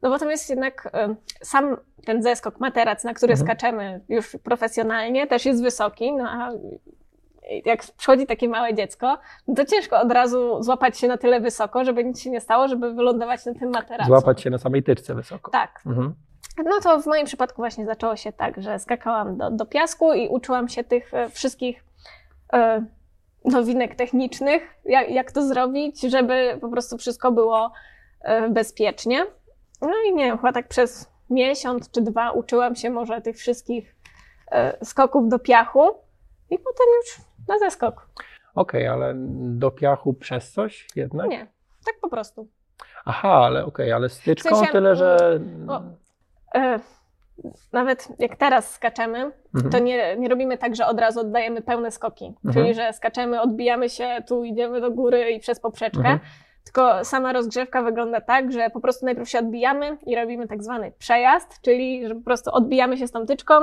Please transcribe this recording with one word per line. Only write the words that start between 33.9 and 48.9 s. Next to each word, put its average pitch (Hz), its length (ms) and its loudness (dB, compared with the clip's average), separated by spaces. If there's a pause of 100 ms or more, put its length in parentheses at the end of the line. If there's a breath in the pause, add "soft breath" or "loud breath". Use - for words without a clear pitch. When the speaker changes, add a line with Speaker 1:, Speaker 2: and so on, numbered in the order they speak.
Speaker 1:
e, - 340 0
skoków 269 440 2
do 240 100 0
piachu 247 420 4 (680)
i 359 100 -4
potem 508 260 0 (120)
już 480 200 -4 (300)
na 415 120 0
zeskok. 339 500 -2 (460 loud breath)
Speaker 2:
Okej, 123 320 0
ale 127 260 -2 (260)
do 123 320 -2
piachu 139 420 0
przez - 380 -8
coś - 440 -6
jednak? 147 340 -4
Speaker 1:
Nie, 247 100 -6 (460)
tak 440 160 -6
po 427 80 -6
prostu. 220 380 -10 (580 loud breath)
Speaker 2:
Aha, - 240 -2 (160)
ale 127 200 0
okej, 131 260 -4
ale 120 180 0
z - 100 -18
tyczką - 360 0
Speaker 1:
W - 20 6
sensie, 214 140 4
Speaker 2:
tyle, 196 240 6
że 180 220 6 (180)
Speaker 1:
mm, 160 340 -8
o, 269 120 -6 (720)
e, 254 240 2 (920 soft breath)
nawet 254 340 -2 (120)
jak 240 160 -4
teraz 269 360 2
skaczemy, 233 600 -6 (240)